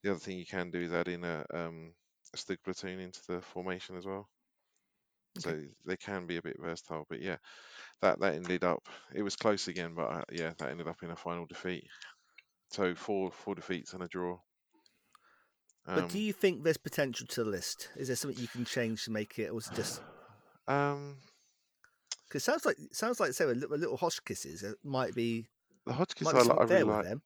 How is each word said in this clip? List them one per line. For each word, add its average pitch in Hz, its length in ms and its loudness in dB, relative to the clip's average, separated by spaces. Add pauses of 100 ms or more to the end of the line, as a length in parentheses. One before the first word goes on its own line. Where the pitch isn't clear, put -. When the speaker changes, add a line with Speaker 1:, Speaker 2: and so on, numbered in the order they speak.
Speaker 1:
The 101 80 4
other 87 80 2
thing 92 180 -6
you 90 80 -8
can 90 240 -2
do 90 120 -2
is 85 120 0
add 87 140 4
in 87 160 -2
a, 85 280 -2
um, 82 420 -6 (400)
a - 40 -10
Stug 92 260 -4
platoon 92 360 -6
into 92 280 -10
the 90 140 -2
formation 92 560 -6
as 90 80 -10
well. 98 240 -6 (1080)
Speaker 2:
Okay. 82 160 -2
Speaker 1:
So 76 80 -6 (220)
they 92 120 -2
can 95 300 -6
be 85 100 -2
a 82 60 -2
bit - 160 -6
versatile, 82 500 -6
but 58 120 -6
yeah, 87 160 -4 (640)
that, - 180 6
that 95 160 4
ended 87 280 0
up, - 240 2 (280)
it 104 80 0
was 98 120 -2
close 107 320 2
again, 85 280 -4
but, 85 160 -2
uh, 80 200 -2
yeah, 82 280 -2
that 73 100 -4
ended 82 180 -6
up 82 140 -8
in 85 80 -8
a 85 60 -6
final 87 320 -6
defeat. 87 400 -6 (840)
So 92 240 2
four, 95 380 0
four - 240 -6
defeats 87 380 -4
and 92 100 -6
a 87 40 -6
draw. 90 300 -4 (1500)
Speaker 2:
But 156 220 2
do 180 80 -2
Speaker 1:
Um, - 20 0
Speaker 2:
you 214 140 0
think 180 300 2
there's 160 140 6
potential 131 500 -2
to 120 160 0
the 107 60 2
list? - 460 -4
Is 135 120 -4
there 127 80 2
something 131 240 -4
you 120 80 -4
can 123 180 -4
change 113 400 0
to 113 60 -6
make 107 280 -2
it, 101 100 0
or 110 80 -4
is 113 140 -6
it 101 40 -8
just - 260 -2 (680)
Speaker 1:
Um, 143 500 0 (1120)
Speaker 2:
'Cause 139 120 -2
it - 40 -4
sounds 302 200 2
like, 220 140 4
it - 160 -16
sounds 233 240 0
like, 147 140 2
say, 170 120 2
a - 40 6
li-, 123 200 2
a 147 80 0
little 151 200 0
Hotchkisses, 98 680 -2
uh, 104 200 -6
might 131 300 0
be, 117 360 0 (360)
Speaker 1:
the 123 80 -2
Hotchkiss 147 320 0
Speaker 2:
might 160 80 6
be 131 60 10
Speaker 1:
I - 40 12
li-, 120 40 10
Speaker 2:
something - 140 8
Speaker 1:
I - 20 10
really 117 140 8
Speaker 2:
there 143 80 8
with 107 100 6
Speaker 1:
like. 98 100 2
Speaker 2:
them. 110 200 -2